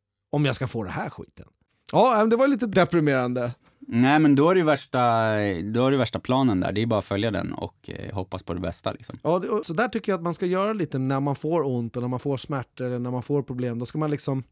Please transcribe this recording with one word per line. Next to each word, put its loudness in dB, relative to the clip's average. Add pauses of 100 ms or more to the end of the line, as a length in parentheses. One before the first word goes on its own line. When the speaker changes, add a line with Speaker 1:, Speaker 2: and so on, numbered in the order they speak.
(320)
Speaker 1:
Om 2
jag 2
ska -2
få -4
det -6
här -6
skiten. -18 (460)
Ja, 4
men 4
det 4
var 4
lite 0
deprimerande. 2 (360)
Speaker 2:
Nej, 4
men 6
då 6
är 4
det 4
ju 2
värsta, 0 (640)
då 0
är 4
det 4
värsta 0
planen 2
där. 0
Det 0
är 2
bara 2
att -4
följa -2
den -4
och, -12
eh, -12
hoppas -8
på -6
det -6
bästa, -6
liksom. -14
Speaker 1:
Ja, 0
det, -8
och -2
så -6
där 0
tycker -4
jag 0
att -8
man -2
ska -4
göra 0
lite -4
när 0
man -2
får -2
ont -4
och -4
när -4
man -4
får -4
smärtor -8
eller -4
när -6
man -4
får -2
problem. -4
Då -6
ska -8
man -2
liksom, -4